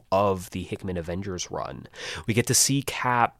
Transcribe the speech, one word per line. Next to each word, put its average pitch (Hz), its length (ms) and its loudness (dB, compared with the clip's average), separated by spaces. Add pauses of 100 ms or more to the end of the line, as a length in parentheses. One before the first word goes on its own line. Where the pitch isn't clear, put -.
of 95 420 2
the 92 120 -6
Hickman 95 320 -6
Avengers 90 560 -6
run. 65 340 -8 (420)
We 117 60 2
get 117 140 4
to 131 60 2
see 139 280 4
Cap 123 580 2